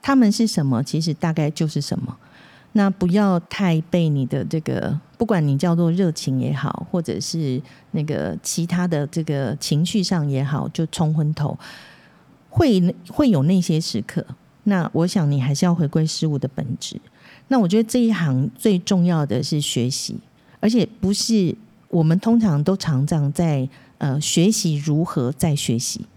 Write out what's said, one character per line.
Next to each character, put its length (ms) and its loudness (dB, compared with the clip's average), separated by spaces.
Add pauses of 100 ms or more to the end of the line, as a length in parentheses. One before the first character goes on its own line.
它 140 2
们 160 6
是 160 2
什 180 0
么， 180 2
其 180 -2
实 120 -2
大 200 -2
概 160 0
就 180 -2
是 140 -4
什 180 -4
么。 160 -8 (640)
那 120 4
不 180 -2
要 320 4
太 400 0 (100)
被 200 2
你 160 0
的 180 -4
这 160 -4
个， 400 -4 (180)
不 80 0
管 220 0
你 100 2
叫 160 2
做 160 2
热 220 0
情 300 -4
也 120 -2
好， 380 -6
或 100 -2
者 200 -4
是 400 -4 (300)
那 120 -2
个 400 -4
其 220 -4
他 200 -2
的 220 -2
这 160 -6
个 380 -2
情 240 0
绪 180 -2
上 260 0
也 140 0
好， 240 -4
就 200 -4
冲 260 -2
昏 200 0
头。 240 -4 (920)
会， 440 2 (140)
会 220 2
有 140 4
那 180 4
些 180 0
时 220 -4
刻， 240 -6 (400)
那 260 2
我 160 0
想 240 0
你 80 0
还 160 0
是 100 0
要 80 4
回 140 0
归 180 0
事 220 -2
物 100 0
的 120 -4
本 160 -8 (120)
质。 220 -12 (480)
那 100 2
我 80 4
觉 160 2
得 80 -2
这 120 2
一 100 4
行 460 0
最 200 2
重 280 2
要 200 2
的 160 -2
是 200 -2
学 280 -2
习， 280 -8 (420)
而 100 2
且 160 2 (140)
不 140 0
是， 420 0 (320)
我 160 2
们 160 4
通 180 2
常 240 2
都 140 2
常 320 0
常 240 0
在， 380 0 (300)
呃， 200 -2
学 320 2
习 240 0
如 300 0
何 260 -2
再 240 0
学 240 -2
习。 260 -8 (120)